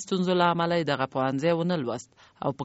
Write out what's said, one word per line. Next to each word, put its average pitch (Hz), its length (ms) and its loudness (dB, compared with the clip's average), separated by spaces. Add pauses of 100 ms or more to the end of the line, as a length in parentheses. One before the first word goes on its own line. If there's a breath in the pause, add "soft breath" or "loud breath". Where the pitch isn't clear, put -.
ستونزو 185 380 0
له 175 120 6
امله 170 240 0
یې 147 140 0
دغه 127 220 0
پوهنځی 135 440 0
ونه 170 240 0
لوست 117 280 -6 (340 soft breath)
او 143 60 0 (100)
په 135 40 -6